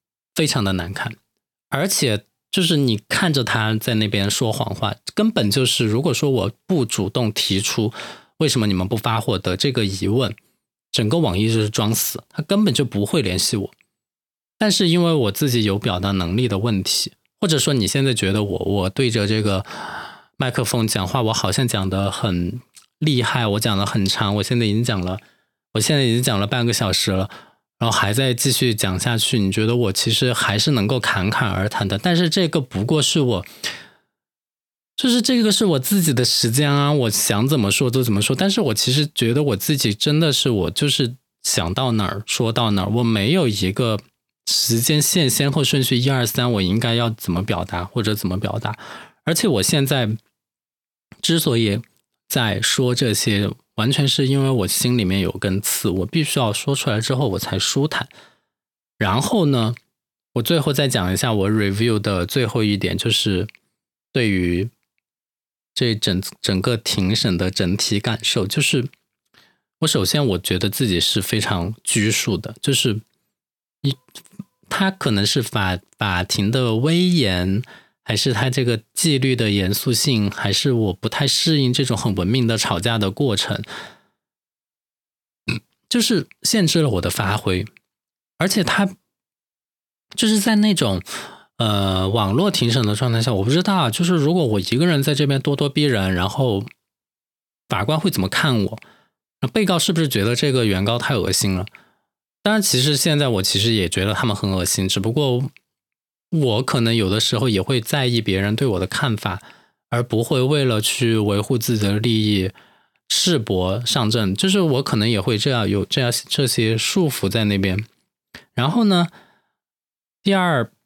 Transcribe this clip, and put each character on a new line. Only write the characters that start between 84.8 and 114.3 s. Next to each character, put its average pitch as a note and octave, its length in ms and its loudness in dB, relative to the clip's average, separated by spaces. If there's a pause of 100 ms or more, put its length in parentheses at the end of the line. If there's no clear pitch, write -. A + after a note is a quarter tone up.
就 A#3+ 120 0
是 G3+ 260 0 (160)
限 G3+ 240 2
制 E3 140 2
了 D3 80 2
我 F#2+ 120 0
的 F#2 80 0
发 G2 260 0
挥。 G2 300 -2 (720)
而 E3+ 100 0
且 F#3+ 160 0
他 G3 320 0 (1200)
就 A3+ 120 0
是 G#3+ 120 4
在 A3 180 2
那 G#3 160 4
种， G2+ 280 0 (560)
呃， G2 520 0
网 G#2 240 2
络 F3+ 160 2
庭 A#2+ 220 0
审 A#2+ 140 2
的 G#2 100 0
状 B2 160 0
态 A2+ 100 0
下， A2+ 120 0
我 G2 100 0
不 A2 80 0
知 E3+ 100 2
道 G3 140 0
啊， D3 140 2
就 C#3 140 -2
是 F3 120 2
如 D#3 180 2
果 F3 120 2
我 G#2+ 140 2
一 A2+ 180 -2
个 E3 100 2
人 D3 160 2
在 D3 100 0
这 C#3+ 140 0
边 C#3 120 0
咄 C#3+ 160 0
咄 C#3+ 140 0
逼 D3 140 0
人， G2+ 300 2
然 F2+ 140 0
后 A2 380 0 (1040)
法 F#2 160 0
官 D#3 140 0
会 F#3 100 0
怎 A2 100 -4
么 F#2+ 80 0
看 A#2+ 360 2
我？ - 160 -4 (600)
那 C3+ 60 -4
被 G#3+ 160 0
告 F#3 140 2
是 E3+ 160 0
不 D#3+ 60 0
是 D#3 80 2
觉 G#2+ 160 0
得 A#2 120 2
这 C#3+ 160 0
个 B2+ 140 2
原 G2 180 2
告 A2 140 0
太 B2 180 -2
恶 G2 160 0
心 G2 220 0
了？ F2+ 120 -2 (760)
当 G3+ 100 0
然， G#3+ 80 2
其 D#3 220 0
实 D3 160 2
现 D3+ 220 2
在 C#3+ 80 2
我 G2+ 160 0
其 G2 160 0
实 A2+ 140 2
也 G2 140 2
觉 F#2 160 -2
得 G#2+ 120 0
他 - 100 -2
们 G#2 100 0
很 G2 140 -4
恶 F#2 160 0
心， F#2+ 240 -2
只 G#2 100 -2
不 A2+ 140 -2
过 C3 380 0 (800)
我 C3 320 2
可 C3+ 160 0
能 A2+ 160 2
有 G#2+ 120 2
的 G2+ 120 2
时 - 180 0
候 A#2+ 100 0
也 A2 140 2
会 B2+ 180 0
在 C3+ 280 -2
意 A#2+ 120 2
别 G2+ 200 0
人 G#2 160 0
对 C3+ 120 0
我 F#2+ 120 0
的 F#2 80 -2
看 A#2+ 280 -2
法， G2 240 -6 (520)
而 A#2+ 100 -2
不 A#2 220 -2
会 C3 180 0
为 C#3 240 0
了 A2 160 0
去 A2+ 360 0
维 G#2 220 2
护 A#2 200 -2
自 A#2 180 0
己 G#2 80 0
的 G2+ 140 0
利 A2 260 2
益， G2 240 2 (580)
赤 E3+ 320 0
膊 G2 460 -2
上 A2+ 240 0
阵。 G#2+ 240 0